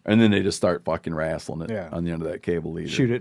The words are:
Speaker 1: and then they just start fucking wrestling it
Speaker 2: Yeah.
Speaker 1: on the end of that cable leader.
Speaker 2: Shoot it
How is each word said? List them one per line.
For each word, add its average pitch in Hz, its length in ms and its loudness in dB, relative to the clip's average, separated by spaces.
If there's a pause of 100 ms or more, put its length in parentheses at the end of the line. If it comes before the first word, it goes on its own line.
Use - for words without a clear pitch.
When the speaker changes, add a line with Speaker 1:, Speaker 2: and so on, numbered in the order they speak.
Speaker 1:
and 107 160 6
then 110 100 8
they 98 100 6
just 95 160 0
start 90 280 0
fucking 82 280 -4
wrestling 80 500 -4
it 80 80 -8
Speaker 2:
Yeah. 87 200 -6
Speaker 1:
on 85 140 -4
the 85 80 -2
end 82 100 -6
of 80 60 -4
that - 160 -8
cable 82 280 -2
leader. 82 160 -8
Speaker 2:
Shoot 123 220 2
it 120 100 0